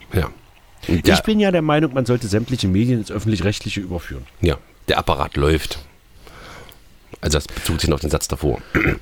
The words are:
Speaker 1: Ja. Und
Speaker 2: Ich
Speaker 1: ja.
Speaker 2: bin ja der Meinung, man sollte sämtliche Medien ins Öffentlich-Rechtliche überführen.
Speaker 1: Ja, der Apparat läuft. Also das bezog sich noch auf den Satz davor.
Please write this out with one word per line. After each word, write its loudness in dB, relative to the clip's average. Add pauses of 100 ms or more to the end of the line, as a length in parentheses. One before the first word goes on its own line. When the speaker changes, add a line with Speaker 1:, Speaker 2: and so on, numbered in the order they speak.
(120)
Speaker 1:
Ja. 0 (600)
Und 2
Speaker 2:
Ich -6 (100)
Speaker 1:
ja. 2
Speaker 2:
bin 2
ja 4
der 2
Meinung, 2
man 0
sollte 0
sämtliche 0
Medien 2
ins -8
Öffentlich-Rechtliche -2
überführen. -8 (180)
Speaker 1:
Ja, 2 (300)
der 2
Apparat 0
läuft. 0 (1400)
Also 0
das -6
bezog -4
sich 0
noch 2
auf -4
den -2
Satz -2
davor. -2 (420)